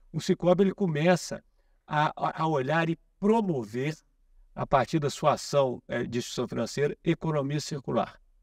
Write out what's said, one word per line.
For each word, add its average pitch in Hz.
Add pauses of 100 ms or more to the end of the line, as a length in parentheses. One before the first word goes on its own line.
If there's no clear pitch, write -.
(120)
o 156
Cicobi, 175
ele 190
começa 165 (440)
a, 151
a, -
a 160
olhar 156
e 165 (200)
promover, 160 (580)
a 131
partir 147
da 143
sua 151
ação, 135
é, -
de 120
instituição -
financeira, 127
economia 151
circular. - (220)